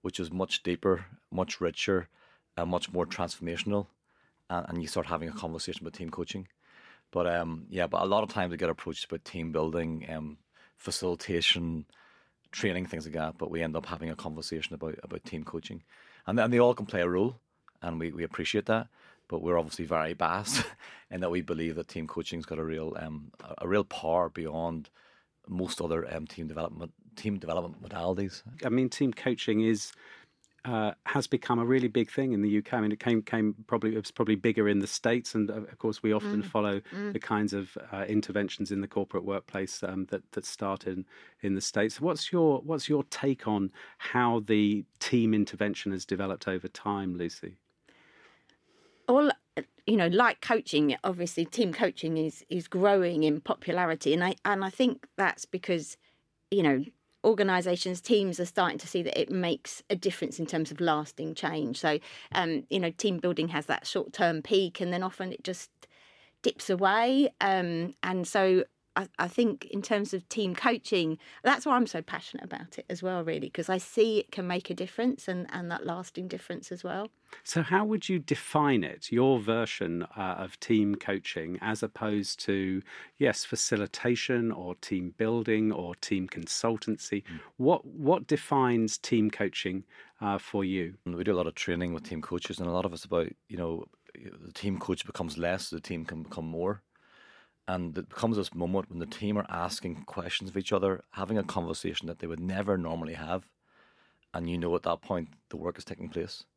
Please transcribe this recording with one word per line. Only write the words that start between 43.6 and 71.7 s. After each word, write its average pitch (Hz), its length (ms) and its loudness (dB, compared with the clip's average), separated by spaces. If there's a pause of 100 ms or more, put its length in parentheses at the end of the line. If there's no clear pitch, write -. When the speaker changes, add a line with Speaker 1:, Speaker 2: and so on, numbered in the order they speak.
Speaker 2:
how 120 480 2
the 104 400 4 (140)
team 113 340 4
intervention 104 580 0
has 95 140 -6
developed 95 420 -2
over 92 180 -2
time, 98 520 -4
Lucy? 87 400 -6 (1500)
Speaker 3:
Well, 285 200 8 (560)
you 220 100 4
know, 175 120 6
like 208 340 6
coaching, 151 600 4
obviously, 175 440 0
team 190 260 0
coaching 165 460 0
is, 156 320 -2
is 175 180 -2
growing 180 540 4
in 151 180 4
popularity, 160 720 0
and 170 100 4
I, 185 120 2 (100)
and 196 180 2
I 190 60 -2
think 254 480 0
that's - 300 0
because, 175 500 -2 (540)
you 202 120 4
know, 143 220 6 (400)
organisations, 185 800 4
teams 196 360 4
are 175 60 0
starting 180 320 2
to - 100 -10
see 175 140 -2
that - 180 -2
it - 120 2
makes - 580 -2
a 202 80 2
difference 175 420 -2
in 170 60 -2
terms 156 260 -2
of 147 80 -10
lasting 160 560 0
change. 151 460 -4
So, 151 180 2 (340)
um, 165 360 0
you - 100 0
know, 175 120 2
team 190 260 0
building 165 320 0
has 156 160 -2
that - 220 -2
short-term 170 560 0
peak, 190 360 2
and 175 140 -2
then 180 100 -2
often 185 300 -6
it - 100 -12
just - 280 -8 (720)
dips - 260 -2
away. 220 600 6 (100)
Um, 180 600 2
and 185 260 0
so 190 360 6 (340)
I, 185 80 -2 (100)
I 175 120 2
think 233 380 4
in 196 140 -4
terms 202 320 0
of 185 160 -6
team 185 280 0
coaching, 185 640 2 (260)
that's 262 200 4
why 277 120 4